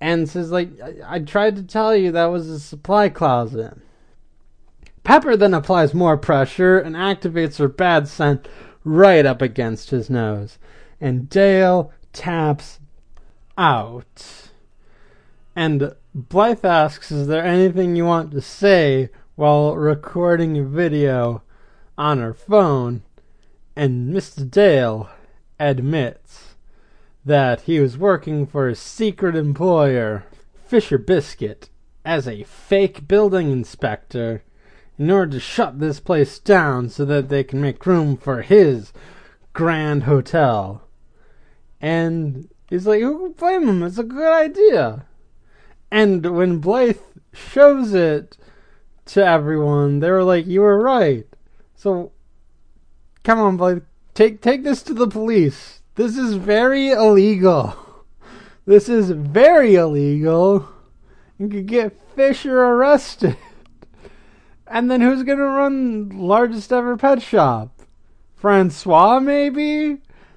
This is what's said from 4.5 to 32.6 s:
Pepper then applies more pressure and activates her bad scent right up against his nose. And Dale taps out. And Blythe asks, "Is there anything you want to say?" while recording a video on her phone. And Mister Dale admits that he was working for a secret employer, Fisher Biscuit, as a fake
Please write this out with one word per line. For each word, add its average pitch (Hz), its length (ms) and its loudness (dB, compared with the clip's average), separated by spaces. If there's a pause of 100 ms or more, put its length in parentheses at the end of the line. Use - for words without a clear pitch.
Pepper 285 340 2
then 190 160 4
applies 160 400 0
more 165 240 0
pressure 175 640 0
and 160 160 -8
activates 170 640 -6
her 143 80 0
bad 156 400 0
scent 143 400 -4 (360)
right 160 420 6
up 127 160 -2
against 113 500 -6
his 123 180 -4
nose. 107 480 -6 (420)
And 131 300 -6
Dale 185 640 2 (200)
taps 156 680 -4 (800)
out. 123 920 -4 (1080)
And 151 400 -2 (180)
Blythe 202 520 -2
asks, 156 460 0
"Is 143 160 -4
there 160 160 -2
anything 180 520 0
you 170 100 -2
want 165 260 -2
to 143 100 -8
say?" 147 680 2 (260)
while 147 400 0
recording 160 800 -2
a 143 60 -4
video 135 800 -2 (540)
on 147 220 -2
her 113 140 -8
phone. 135 680 0 (760)
And 127 320 -4
Mister 151 380 -8
Dale 127 640 0 (500)
admits 139 960 -6 (720)
that 135 360 0
he 165 180 -2
was 131 180 0
working 156 480 -2
for 139 220 -4
a 117 80 -4
secret - 600 -6
employer, 143 920 -2 (280)
Fisher - 460 -2
Biscuit, - 720 -4 (360)
as 156 220 -4
a 107 160 -12
fake 190 640 -4